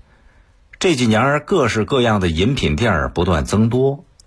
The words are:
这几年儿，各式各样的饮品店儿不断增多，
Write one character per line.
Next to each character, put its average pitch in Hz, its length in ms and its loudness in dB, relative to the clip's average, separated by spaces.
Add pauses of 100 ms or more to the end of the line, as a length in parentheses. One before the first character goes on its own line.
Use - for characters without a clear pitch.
(760)
这 180 180 2
几 123 120 0
年 107 120 2
儿， 143 200 0
各 147 280 0
式 107 180 -2
各 131 160 0
样 110 180 0
的 92 80 0
饮 92 260 0
品 76 220 -2
店 110 160 0
儿 71 180 -2
不 87 160 -2
断 78 200 0
增 107 220 2
多， 131 380 0 (220)